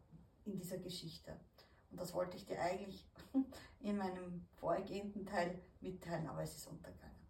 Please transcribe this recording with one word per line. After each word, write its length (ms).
in 120
dieser 200
Geschichte. 600
Und 80
das 140
wollte 240
ich 80
dir 140
eigentlich 480
<laughs> 460
in 180
meinem 580
vorgehenden 680
Teil 360
mitteilen, 480
aber 140
es 140
ist 120
untergegangen. 480